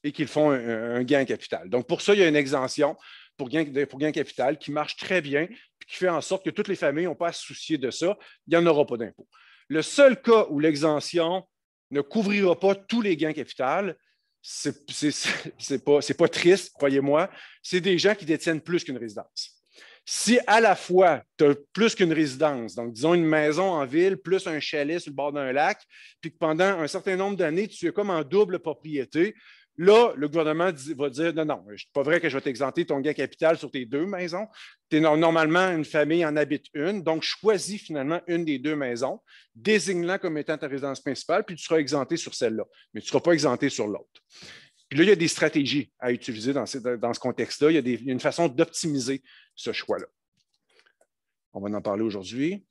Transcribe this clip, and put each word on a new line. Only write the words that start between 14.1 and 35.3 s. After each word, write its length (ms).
c'est, 480
c'est, 200
c'est, 480
c'est 260
pas, 160
c'est 160
pas 120
triste, 440
croyez-moi, 580
c'est 180
des 180
gens 160
qui 100
détiennent 360
plus 220
qu'une 160
résidence. 640
Si 420
à 140
la 140
fois, 480
tu 80
as 100
plus 220
qu'une 180
résidence, 640
donc 200
disons 200
une 120
maison 460
en 120
ville, 320
plus 300
un 120
chalet 420
sur 100
le 60
bord 160
d'un 200
lac, 300
puis 120
que 60
pendant 260
un 240
certain 280
nombre 200
d'années, 320
tu 180
es 60
comme 180
en 120
double 360
propriété, 760
là, 400
le 120
gouvernement 440
dit, 220
va 140
dire, « 260
Non, 100
non, 200
c'est 160
pas 100
vrai 180
que 80
je 80
vais 40
t'exempter 440
ton 160
gain 120
capital 460
sur 120
tes 140
deux 220
maisons. 420
T'es 100
no-, 180
normalement, 540